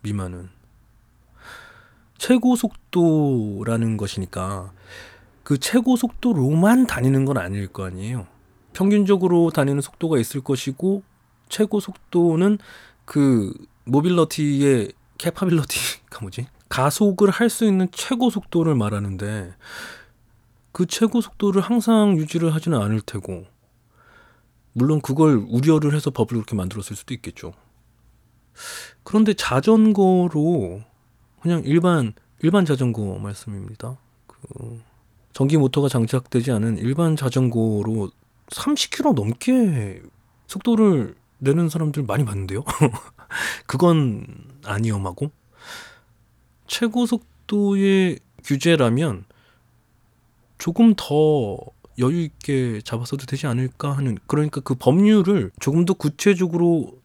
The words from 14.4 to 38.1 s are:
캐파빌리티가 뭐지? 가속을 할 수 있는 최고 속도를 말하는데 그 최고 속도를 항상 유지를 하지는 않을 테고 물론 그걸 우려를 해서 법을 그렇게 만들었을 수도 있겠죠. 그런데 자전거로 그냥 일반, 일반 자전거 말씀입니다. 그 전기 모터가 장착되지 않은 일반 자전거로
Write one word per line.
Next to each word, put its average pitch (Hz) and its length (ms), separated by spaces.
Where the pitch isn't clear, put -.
캐파빌리티가 - 1040
뭐지? 107 260
가속을 190 600
할 233 180
수 - 160
있는 190 280
최고 247 380
속도를 160 440
말하는데 101 800
그 180 140
최고 226 340
속도를 196 420
항상 214 560
유지를 160 360
하지는 156 260
않을 107 200
테고 92 460
물론 143 280
그걸 139 480
우려를 147 460
해서 151 160
법을 117 260
그렇게 110 180
만들었을 95 420
수도 - 180
있겠죠. - 400
그런데 214 280
자전거로 175 1500
그냥 170 240
일반, 156 480
일반 180 220
자전거 113 540
말씀입니다. 101 800
그 117 560
전기 139 240
모터가 139 320
장착되지 123 600
않은 110 280
일반 151 380
자전거로 113 920